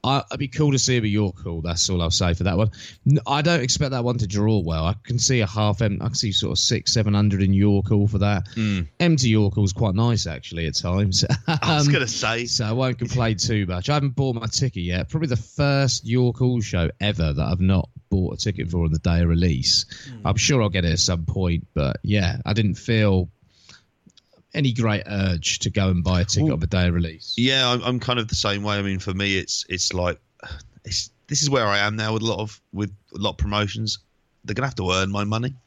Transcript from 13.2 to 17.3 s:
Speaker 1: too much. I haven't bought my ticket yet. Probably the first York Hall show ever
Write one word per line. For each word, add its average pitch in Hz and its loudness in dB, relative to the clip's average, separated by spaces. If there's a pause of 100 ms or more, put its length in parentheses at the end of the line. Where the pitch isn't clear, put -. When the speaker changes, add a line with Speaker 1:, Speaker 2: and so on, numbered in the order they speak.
Speaker 1:
too 104 0
much. 90 -4
I 147 2
haven't 139 0
bought 135 0
my 113 -6
ticket 110 -4
yet. 90 -2
Probably 156 -4
the 120 0
first 139 0
York 120 2
Hall 123 2
show 90 0 (120)
ever 85 0